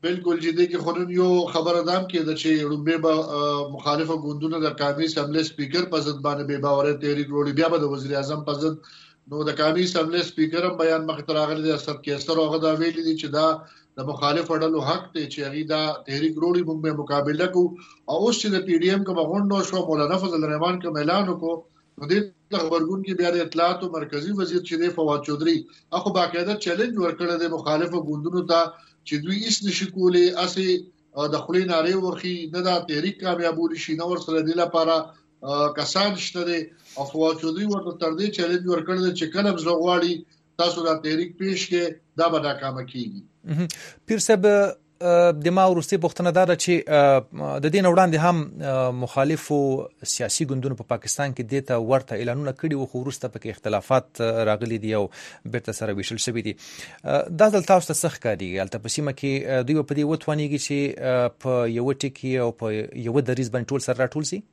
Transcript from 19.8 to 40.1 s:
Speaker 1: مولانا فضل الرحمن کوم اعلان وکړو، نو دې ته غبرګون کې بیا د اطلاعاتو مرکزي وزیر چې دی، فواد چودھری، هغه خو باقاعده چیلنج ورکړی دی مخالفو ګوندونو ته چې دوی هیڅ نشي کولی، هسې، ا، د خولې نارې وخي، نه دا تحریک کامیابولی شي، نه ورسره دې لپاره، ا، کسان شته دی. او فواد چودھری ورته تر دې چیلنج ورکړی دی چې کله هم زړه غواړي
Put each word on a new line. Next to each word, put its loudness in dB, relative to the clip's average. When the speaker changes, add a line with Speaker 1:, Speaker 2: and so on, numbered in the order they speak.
Speaker 1:
مولانا 0
فضل -2
الرحمن 0
کوم -6
اعلان 2
وکړو، -4
نو -12
دې 4
ته -4
غبرګون 0
کې -4
بیا 2
د 0
اطلاعاتو 0
مرکزي -6
وزیر -2
چې -6
دی، 2
فواد 0
چودھری، 0
هغه 0
خو 0
باقاعده 0
چیلنج -2
ورکړی -2
دی 0
مخالفو -2
ګوندونو -2
ته 6
چې -4
دوی -2
هیڅ 0
نشي -2
کولی، 4
هسې، -2
ا، -2
د -2
خولې 2
نارې 2
وخي، -2
نه -4
دا 2
تحریک -4
کامیابولی -2
شي، -4
نه -4
ورسره -2
دې 0
لپاره، 2
ا، -4
کسان 0
شته -6
دی. -2
او -6
فواد 0
چودھری -2
ورته -2
تر 0
دې 0
چیلنج 0
ورکړی 0
دی 2
چې -2
کله 2
هم 0
زړه 0
غواړي 2